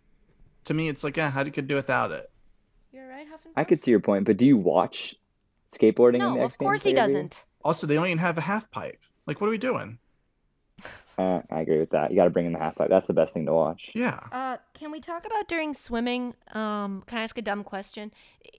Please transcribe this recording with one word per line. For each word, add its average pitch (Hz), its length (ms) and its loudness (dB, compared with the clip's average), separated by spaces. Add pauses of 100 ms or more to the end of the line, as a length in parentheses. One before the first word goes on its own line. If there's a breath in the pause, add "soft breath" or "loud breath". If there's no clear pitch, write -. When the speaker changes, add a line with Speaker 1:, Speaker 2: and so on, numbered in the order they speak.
(640)
Speaker 1:
To 160 80 -4
me, 160 140 -2
it's 143 160 -6
like, 147 140 -6
yeah, 156 120 0
how 135 140 -2
could 143 140 -6
you 147 60 -2
do 139 120 -2
without 123 360 0
it? 65 180 -10 (640)
Speaker 2:
You're 262 160 -20
right, 277 200 -16
Huffington 311 280 -20
Speaker 3:
I 147 80 0
could 160 160 2
Speaker 2:
Post? - 60 -14
Speaker 3:
see 127 60 2
your - 80 8
point, 101 260 2
but 104 120 4
do 120 80 6
you 139 120 8
watch 87 580 2 (560)
skateboarding 120 440 6
in 123 40 0
Speaker 2:
No, 123 140 0
Speaker 3:
the 123 80 0
Speaker 2:
of 127 40 2
Speaker 3:
X - 120 -8
Games, - 100 -2
Speaker 2:
course 415 160 0
he - 100 4
Speaker 3:
like, 190 100 4
every 139 100 2
Speaker 2:
doesn't. - 320 -6 (180)
Speaker 1:
Also, 160 240 0
they 147 80 2
don't 165 120 0
even 160 120 -2
have 170 180 0
a 151 40 -2
half 202 300 -4
pipe. 90 280 -10 (280)
Like, 147 140 -8
what 208 60 0
are 220 40 0
we 226 60 -2
doing? 120 400 -6 (1200 loud breath)
Speaker 3:
Uh, 92 320 0
I 80 120 -4
agree 78 180 2
with 80 120 -2
that. 76 200 0
You 90 60 0
gotta 87 120 6
bring 85 160 0
in 85 80 -2
the 80 60 -6
half 80 160 -4
pipe. - 140 -2
That's 95 180 4
the 92 60 -2
best 80 200 2
thing 80 120 -4
to 78 80 0
watch. 80 420 0
Speaker 1:
Yeah. 240 240 -4 (120)
Speaker 2:
Uh, 254 260 -8 (160)
can 302 180 -14
we 311 80 -12
talk 339 260 -12
about 440 220 -4
during 311 260 -4
swimming? 247 640 -4 (160)
Um, 208 560 -6
can 240 120 -10
I 226 40 -4
ask 226 140 -10
a 240 40 -6
dumb 202 220 -6
question? 208 480 -14 (480 soft breath)